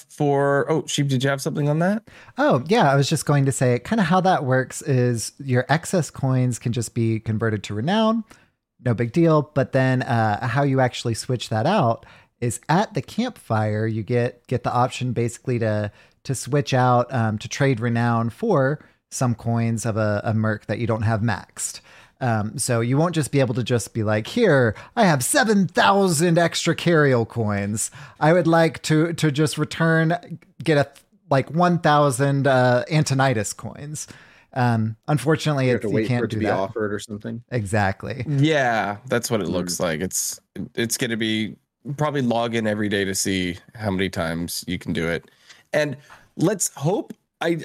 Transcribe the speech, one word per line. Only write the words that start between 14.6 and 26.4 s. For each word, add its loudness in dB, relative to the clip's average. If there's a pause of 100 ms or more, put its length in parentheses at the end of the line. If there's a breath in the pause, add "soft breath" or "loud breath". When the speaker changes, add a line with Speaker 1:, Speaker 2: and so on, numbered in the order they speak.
Speaker 2:
the -2
option 0
basically -2
to, -2 (320 soft breath)
to -4
switch -2
out, 4
um, 0
to -12
trade 0
renown 0
for 0 (280 soft breath)
some -2
coins -2
of -2
a, 0
a -2
merc -2
that -4
you -2
don't -2
have 0
maxed. -6 (380 loud breath)
Um, -2
so 0
you 0
won't 2
just -2
be 2
able 2
to -2
just -2
be -2
like, 0
"Here, 4 (200 loud breath)
I 4
have 2
seven 2
thousand 2
extra 2